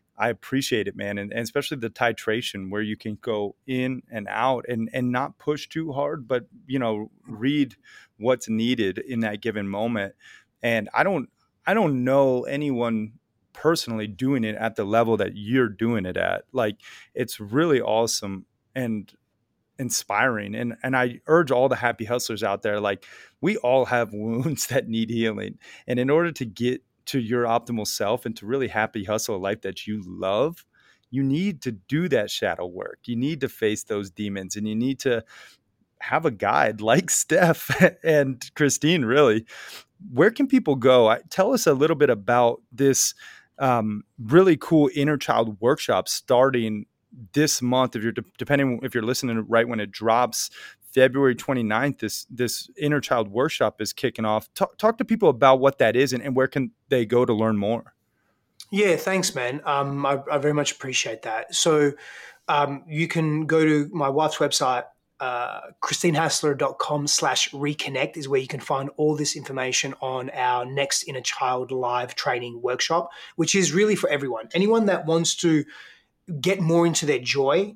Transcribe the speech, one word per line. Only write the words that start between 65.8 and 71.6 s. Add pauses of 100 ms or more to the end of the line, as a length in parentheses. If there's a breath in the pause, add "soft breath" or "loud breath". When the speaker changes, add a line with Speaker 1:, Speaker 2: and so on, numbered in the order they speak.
Speaker 2:
christine
hassler
dot
com
slash
reconnect
is
where
you
can
find
all
this
information
on
our
next
Inner
Child